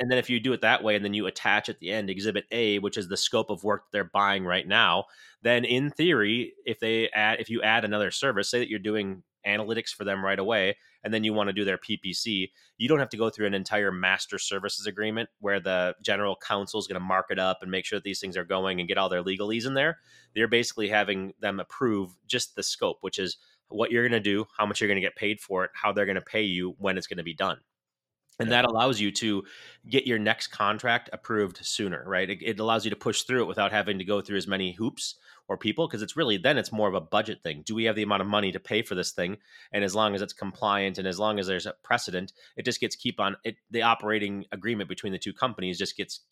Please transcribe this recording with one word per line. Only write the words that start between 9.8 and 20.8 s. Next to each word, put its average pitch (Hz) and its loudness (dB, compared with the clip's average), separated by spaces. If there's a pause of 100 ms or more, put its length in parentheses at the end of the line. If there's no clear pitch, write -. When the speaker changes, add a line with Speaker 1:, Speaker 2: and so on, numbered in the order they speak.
Speaker 1:
for - -10
them 98 -2
right 98 2
away, 101 2 (280)
and 110 -2
then 110 0
you 110 2
wanna 101 2
do 101 -2
their 95 0
P 107 -4
P 92 -8
C, 95 -2 (240)
you 113 0
don't 151 6
have 131 0
to 117 -6
go 113 2
through 107 -2
an 98 0
entire 98 0
master 92 0
services 98 -4
agreement 107 -4 (120)
where 101 0
the 90 0
general 101 0
counsel 101 -4
is 98 -6
gonna 92 -6
mark 92 0
it 95 0
up 92 0
and 92 -8
make 92 -2
sure 104 -4
that 90 -6
these 98 -4
things 95 -8
are 90 -2
going 95 0
and 87 -4
get 95 2
all 95 2
their 90 0
legalese 104 -2
in 135 -2
there. 147 0 (340)
You're 113 2
basically 117 2